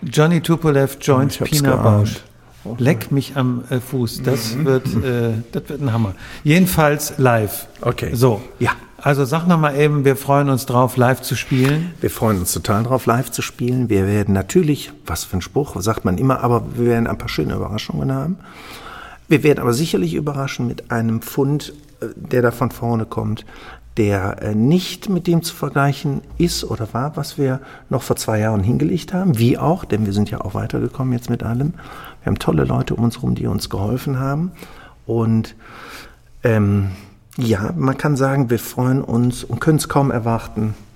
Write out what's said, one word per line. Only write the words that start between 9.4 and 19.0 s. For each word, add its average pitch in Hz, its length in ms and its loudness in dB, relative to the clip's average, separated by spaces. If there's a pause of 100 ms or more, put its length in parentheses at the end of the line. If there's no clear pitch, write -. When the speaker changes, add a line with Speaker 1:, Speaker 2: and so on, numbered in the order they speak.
Speaker 1:
noch 175 120 6
mal 147 160 2
eben, 147 300 4
wir 135 120 6
freuen 139 340 2
uns 127 160 0
drauf, 123 320 2
live 123 240 4
zu - 120 -4
spielen. 143 580 0 (100)
Speaker 2:
Wir 110 80 0
freuen 107 300 0
uns 85 120 -4
total 104 300 0
drauf, 123 240 0
live 120 240 0
zu - 100 -8
spielen. 123 480 -2
Wir 98 180 4
werden 101 280 2
natürlich, 147 580 0 (140)
was - 180 -6
für - 140 -6
ein - 20 -2
Spruch, 135 400 -4
sagt 107 240 -2
man 90 140 0
immer, 131 260 2
aber 120 180 2 (140)
wir 120 140 2
werden 117 160 2
ein - 100 -4
paar 117 140 -10
schöne 131 240 -2
Überraschungen 120 580 -4
haben. 147 240 -4 (920)